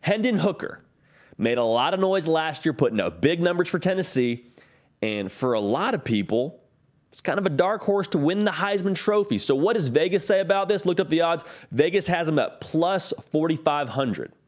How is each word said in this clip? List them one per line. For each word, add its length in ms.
Hendon 360
Hooker 460
made 220
a 60
lot 320
of 40
noise 280
last 360
year, 100
putting 260
up 220
big 200
numbers 260
for 120
Tennessee. 680
And 300
for 220
a 60
lot 360
of 80
people, 580
it's 100
kind 200
of 80
a 20
dark 320
horse 280
to 100
win 260
the 60
Heisman 420
Trophy. 460
So 160
what 180
does 140
Vegas 400
say 140
about 280
this? 160
Looked 140
up 100
the 120
odds. 220
Vegas 340
has 240
him 80
at 240
plus 520
forty-five 580
hundred. 420